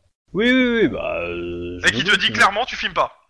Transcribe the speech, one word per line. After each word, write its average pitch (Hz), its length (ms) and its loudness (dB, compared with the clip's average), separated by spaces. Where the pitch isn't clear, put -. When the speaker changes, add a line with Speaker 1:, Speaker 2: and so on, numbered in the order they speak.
Speaker 1:
Oui, 226 180 4
oui, 247 300 2
oui, 175 60 6
bah, 82 320 -4
euh, 87 600 -6
je 170 60 0
Speaker 2:
Et - 40 4
qui 110 80 -4
Speaker 1:
me - 40 -2
Speaker 2:
te 180 80 0
Speaker 1:
doute, 190 80 4
Speaker 2:
dit 214 120 -2
Speaker 1:
mais 214 60 -4
Speaker 2:
clairement, 214 280 2
tu - 100 -8
filmes 202 180 -6
pas. 151 220 0